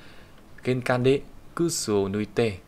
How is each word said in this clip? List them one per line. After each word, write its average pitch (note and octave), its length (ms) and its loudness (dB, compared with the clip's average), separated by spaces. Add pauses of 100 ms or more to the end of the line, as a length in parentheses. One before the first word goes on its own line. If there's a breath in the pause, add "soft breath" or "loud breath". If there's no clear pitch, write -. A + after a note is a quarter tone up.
(640 loud breath)
Genkan B2 400 0
de C#3 140 6 (380)
kusu A2 480 0
o G2 40 -2
nuite, G#2 600 0